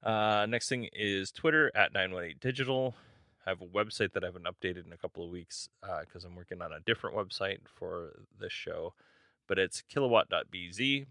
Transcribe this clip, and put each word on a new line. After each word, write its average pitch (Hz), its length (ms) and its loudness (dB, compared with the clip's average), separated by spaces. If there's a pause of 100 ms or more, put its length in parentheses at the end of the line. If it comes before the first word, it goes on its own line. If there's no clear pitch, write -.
Uh, 107 480 4
next 117 200 -2
thing 123 240 -2
is 98 380 0
Twitter 156 440 4
at 101 180 6
nine 92 200 0
one 90 100 -4
eight 85 160 -10
digital. 131 560 0 (500)
I 95 60 -2
have 92 100 -4
a 92 60 -14
website 104 460 0
that 90 100 -2
I 90 40 -2
haven't 90 200 -10
updated 90 380 -6
in 85 80 -18
a 82 40 -20
couple 87 260 -10
of 87 60 -10
weeks, 87 400 -12 (140)
uh, 87 220 -6
'cause 90 200 -18
I'm 87 100 -16
working 87 260 -12
on 82 120 -8
a 76 60 -12
different - 360 -2
website 98 520 -4
for 85 580 -10 (140)
this 98 140 -10
show, 80 420 -8 (500)
but 95 140 0
it's 95 220 0
kilowatt 123 480 4
dot 85 200 0
B 90 220 -10
Z. 135 400 0